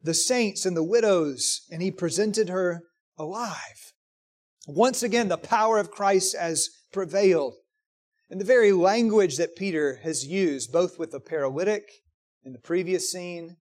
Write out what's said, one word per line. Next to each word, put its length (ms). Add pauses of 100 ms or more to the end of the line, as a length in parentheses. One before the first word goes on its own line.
the 140
saints 500
and 120
the 80
widows 840
and 120
he 80
presented 580
her 360 (320)
alive. 760 (720)
Once 360
again, 260
the 80
power 420
of 120
Christ 460
has 340 (220)
prevailed. 640 (720)
And 100
the 40
very 260
language 680
that 200
Peter 460
has 240
used, 460
both 260
with 120
the 100
paralytic 720 (540)
in 80
the 60
previous 520
scene 560